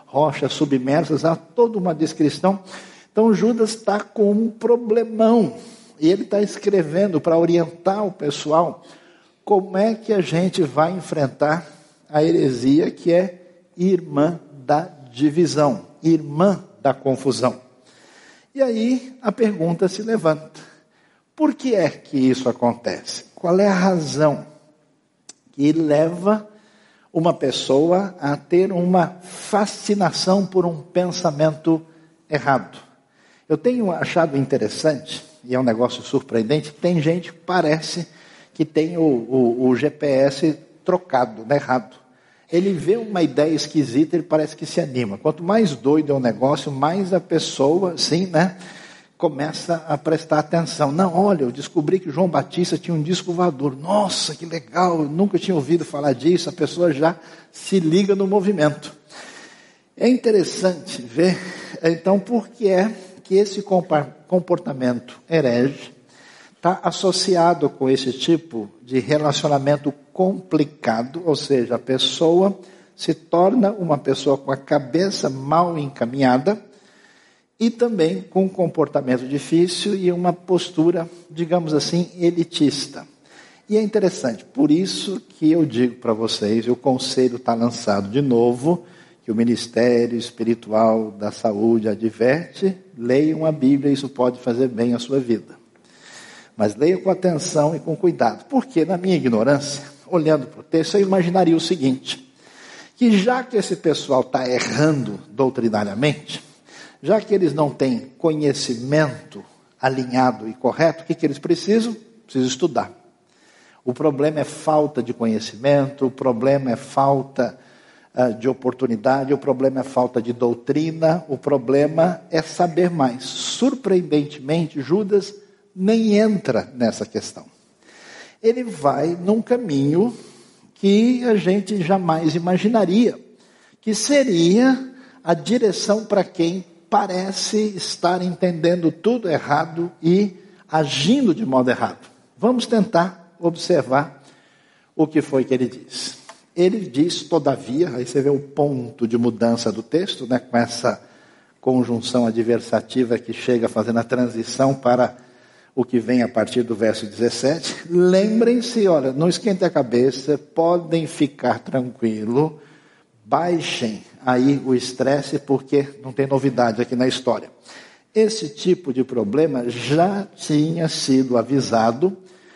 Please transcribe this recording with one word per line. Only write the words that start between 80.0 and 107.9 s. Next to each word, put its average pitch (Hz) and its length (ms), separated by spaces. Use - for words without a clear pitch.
uma 175 200
postura, 175 760
digamos 160 420
assim, 170 460
elitista. 165 880
E 208 120
é 220 40
interessante, 185 640
por 147 260
isso 185 500
que - 300
eu 165 140
digo 120 320
pra 117 160
vocês, 110 540
e 120 40
o 120 60
conselho 127 640
tá 117 160
lançado 110 560
de 127 100
novo, 127 640
que 117 80
o - 20
Ministério 117 840
Espiritual 110 920
da 104 200
Saúde 110 580
adverte, 127 880
leiam 151 480
a 156 60
Bíblia, 139 400
isso 135 160
pode 123 320
fazer 123 280
bem 120 240
à 120 60
sua 135 220
vida. 120 380
Mas 107 180
leiam 170 260
com 185 100
atenção 160 640
e 151 40
com 160 180
cuidado, 127 480
porque 220 400
na 175 140
minha 185 180
ignorância, 127 640
olhando 156 400
pro - 160
texto, 160 340
eu 202 60
imaginaria 180 540
o 160 40
seguinte: 135 680
que 226 200
já 247 280
que 240 120
esse 185 200
pessoal 139 480
tá 131 240
errando 123 720
doutrinariamente, 113 1120
já 196 180
que 214 120
eles 180 220
não 147 160
têm 127 480